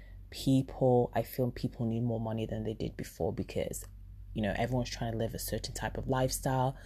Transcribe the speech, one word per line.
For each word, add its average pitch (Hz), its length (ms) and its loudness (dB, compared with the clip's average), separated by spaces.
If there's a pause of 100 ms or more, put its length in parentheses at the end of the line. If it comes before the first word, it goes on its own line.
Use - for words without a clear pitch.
(300)
people, 131 840 4
I 117 100 2
feel 123 280 0
people - 340 -4
need 113 180 0
more 117 180 0
money 110 240 -2
than 110 180 -2
they 110 100 -2
did - 220 -4
before - 380 -2
because, - 500 -4 (500)
you 113 80 -2
know, 101 140 2
everyone's 120 340 0
trying 117 220 -4
to 113 60 -2
live 113 160 0
a - 60 -4
certain - 340 -4
type - 240 -4
of - 100 -4
lifestyle. 131 800 2